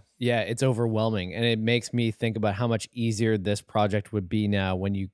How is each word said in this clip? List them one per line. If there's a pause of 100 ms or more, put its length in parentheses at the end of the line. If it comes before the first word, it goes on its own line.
(200)
Yeah.
It's
overwhelming.
And
it
makes
me
think
about
how
much
easier
this
project
would
be
now
when
you